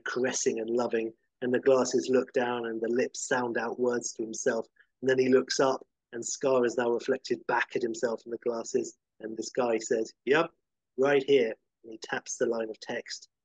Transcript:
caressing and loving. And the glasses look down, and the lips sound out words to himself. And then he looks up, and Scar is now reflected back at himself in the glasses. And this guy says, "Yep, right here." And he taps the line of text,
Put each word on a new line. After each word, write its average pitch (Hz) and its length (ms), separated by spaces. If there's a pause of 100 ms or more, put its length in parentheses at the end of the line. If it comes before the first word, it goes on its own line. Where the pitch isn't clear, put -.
caressing 127 540
and 110 100
loving. 113 440 (280)
And 127 120
the 123 60
glasses 127 500
look 127 240
down, 120 320
and 113 160
the 113 80
lips 120 360
sound 123 320
out 113 220
words 120 340
to 117 100
himself. 113 440 (340)
And 127 80
then 131 80
he 131 120
looks 127 320
up, 135 260 (240)
and 117 140
Scar 131 400
is 113 100
now 120 140
reflected 120 580
back 113 280
at 113 60
himself 113 440
in 117 60
the 117 80
glasses. 117 580 (240)
And 110 160
this 110 120
guy 120 280
says, 113 340 (140)
"Yep, 160 260 (460)
right 139 260
here." 127 320 (280)
And 113 100
he 110 60
taps - 360
the 127 100
line 113 240
of 110 120
text, - 480 (160)